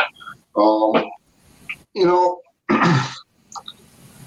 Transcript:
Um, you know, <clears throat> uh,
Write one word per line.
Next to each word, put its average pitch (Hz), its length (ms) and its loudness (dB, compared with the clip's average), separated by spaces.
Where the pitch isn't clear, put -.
Um, 107 480 2
you 190 100 0
know, 180 360 2
<clears throat> - 160 -8
uh, 170 360 2